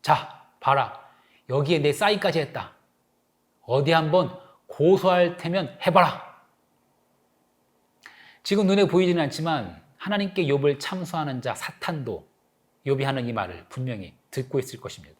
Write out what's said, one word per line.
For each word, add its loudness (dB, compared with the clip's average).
자, -4
봐라. -2
여기에 0
내 2
싸이까지 0
했다. -8
어디 2
한번 2
고소할 4
테면 -4
해봐라." 4
지금 0
눈에 4
보이지는 2
않지만 -6
하나님께 -2
욥을 2
참수하는 -6
자 -4
사탄도 -8
욥이 0
하는 -2
이 -4
말을 -6
분명히 -8
듣고 -4
있을 -8
것입니다. -16